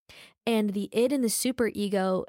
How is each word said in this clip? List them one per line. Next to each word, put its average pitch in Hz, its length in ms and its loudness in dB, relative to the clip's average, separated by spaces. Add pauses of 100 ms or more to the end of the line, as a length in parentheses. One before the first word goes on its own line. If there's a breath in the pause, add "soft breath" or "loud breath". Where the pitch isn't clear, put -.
(460 loud breath)
And 214 280 0
the 202 180 -4
id 247 200 2
and 269 120 2
the 226 40 4
superego 202 1000 0